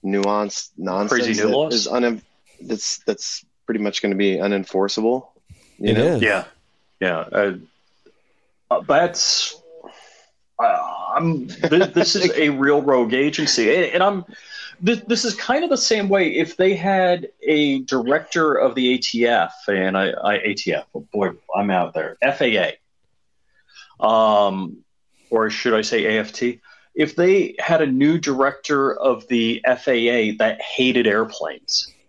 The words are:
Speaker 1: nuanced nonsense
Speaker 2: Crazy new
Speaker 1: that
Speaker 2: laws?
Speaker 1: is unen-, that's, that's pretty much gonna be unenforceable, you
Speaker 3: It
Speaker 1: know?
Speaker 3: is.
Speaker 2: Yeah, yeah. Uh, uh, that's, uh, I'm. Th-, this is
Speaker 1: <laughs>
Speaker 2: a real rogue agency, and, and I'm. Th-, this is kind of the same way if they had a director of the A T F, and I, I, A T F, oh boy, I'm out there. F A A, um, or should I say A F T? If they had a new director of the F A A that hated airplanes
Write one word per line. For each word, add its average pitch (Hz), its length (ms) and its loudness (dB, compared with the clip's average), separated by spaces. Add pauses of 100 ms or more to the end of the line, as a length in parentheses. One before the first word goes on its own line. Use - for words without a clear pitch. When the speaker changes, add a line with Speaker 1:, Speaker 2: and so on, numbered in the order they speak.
Speaker 1:
nuanced 101 720 -2
nonsense 101 460 -2
Speaker 2:
Crazy 107 200 -2
new 110 60 2
Speaker 1:
that 120 80 2
Speaker 2:
laws? 151 180 0
Speaker 1:
is 110 120 -2
unen-, 120 340 -2 (400)
that's, - 460 -8
that's - 380 -6 (220)
pretty 113 140 -4
much 104 220 -4
gonna 101 140 -2
be 98 180 0
unenforceable, 101 960 -2 (500)
you 107 120 -2
Speaker 3:
It 110 60 2
Speaker 1:
know? 117 80 2 (120)
Speaker 3:
is. 110 60 0
Speaker 2:
Yeah, 101 220 0 (560)
yeah. 90 200 0
Uh, 101 320 -2 (1200)
uh, - 80 0
that's, - 840 0 (960)
uh, - 320 0 (260)
I'm. 160 300 -2
Th-, 175 480 0
this 175 220 2
is 185 160 0
Speaker 1:
<laughs> - 40 -2
Speaker 2:
a 151 120 2
real 139 340 2
rogue 127 320 2
agency, 139 580 0
and, 175 120 2 (100)
and 180 80 2
I'm. 196 220 0 (600)
Th-, 226 220 2
this 226 180 0
is 220 100 -2
kind 277 280 -2
of 349 80 -2
the 277 80 4
same 208 300 0
way 190 280 2
if 165 200 -2
they 190 180 4
had 180 540 0 (140)
a 147 400 2
director 139 720 0
of 123 200 2
the 127 200 2
A 123 40 0
T 117 280 0
F, 101 280 2 (140)
and 95 280 0
I, 95 140 0
I, 104 280 -2
A 101 160 -2
T 87 200 -4
F, 71 180 -4
oh 76 200 -12
boy, 98 180 -2 (240)
I'm 98 160 -2
out 87 240 -2
there. 80 260 -6
F 139 220 -2
A 101 340 0 (1200)
A, - 40 0
um, 104 720 2 (520)
or 110 200 2
should 110 240 0
I 110 80 2
say 107 340 0
A 110 40 2
F 107 120 -6
T? 123 280 -4 (360)
If 151 180 0
they 180 460 2
had 165 200 2
a 151 60 2
new 143 320 2
director 139 800 0
of 123 320 0
the 117 360 0
F 127 220 0
A 120 220 2
A 110 300 2
that 110 220 0
hated 123 460 0
airplanes - 840 -2 (160)